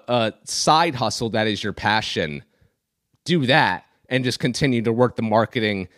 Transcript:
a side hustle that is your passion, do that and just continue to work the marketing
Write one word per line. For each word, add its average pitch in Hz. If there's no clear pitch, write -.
a 113
side 160
hustle 117
that 110
is 104
your 101
passion, 101
do 156
that 120
and 127
just 123
continue 127
to 113
work 120
the 117
marketing 107